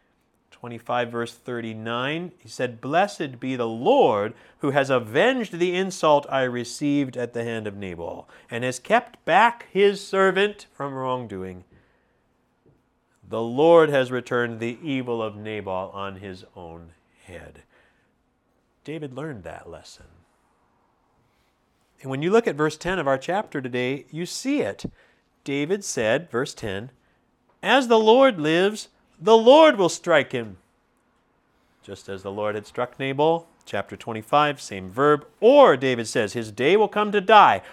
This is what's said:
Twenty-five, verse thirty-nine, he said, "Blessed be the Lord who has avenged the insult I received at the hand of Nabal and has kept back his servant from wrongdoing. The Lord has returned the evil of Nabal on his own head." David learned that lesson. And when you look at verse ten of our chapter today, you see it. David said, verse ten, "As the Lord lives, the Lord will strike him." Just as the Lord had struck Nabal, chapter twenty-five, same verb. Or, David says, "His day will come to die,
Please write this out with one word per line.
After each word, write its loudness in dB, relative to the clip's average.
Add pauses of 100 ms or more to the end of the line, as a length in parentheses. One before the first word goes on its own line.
(500)
Twenty-five, -6
verse -6
thirty-nine, -8
he -20
said, -8
"Blessed -4
be -6
the -4
Lord 2 (280)
who -2
has 2
avenged 0
the -2
insult 2
I 0
received -4
at -6
the -4
hand -6
of -8
Nabal -10 (200)
and -6
has -4
kept -2
back 2
his 2
servant 0
from -10
wrongdoing. -8 (1600)
The -6
Lord 4
has 0
returned -4
the -8
evil -4
of -8
Nabal -8
on -10
his -16 (100)
own -20 (320)
head." -20 (1160)
David -12
learned -12
that -16
lesson. -20 (1900)
And -12
when -6
you -2
look 2
at -4
verse -2
ten -4
of -4
our 2
chapter -6
today, -4
you -10
see -4
it. -8 (580)
David -4
said, -2
verse -4
ten, -10 (720)
"As 2
the 6
Lord 4
lives, 0 (320)
the 6
Lord 8
will 2
strike 0
him." -8 (1300)
Just -18
as -12
the -8
Lord -4
had -8
struck -8
Nabal, 0 (200)
chapter -8
twenty-five, -2
same -12
verb. 2 (140)
Or, 8
David 0
says, -2
"His -6
day 2
will 2
come -2
to 2
die, 8 (120)